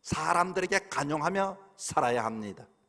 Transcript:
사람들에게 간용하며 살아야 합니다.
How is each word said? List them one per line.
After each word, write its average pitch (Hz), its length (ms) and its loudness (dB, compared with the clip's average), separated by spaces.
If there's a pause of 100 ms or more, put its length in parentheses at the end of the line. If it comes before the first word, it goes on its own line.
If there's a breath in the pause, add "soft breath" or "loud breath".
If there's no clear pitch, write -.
사람들에게 180 880 0
간용하며 175 680 0 (200)
살아야 120 480 0
합니다. 107 420 -6 (220)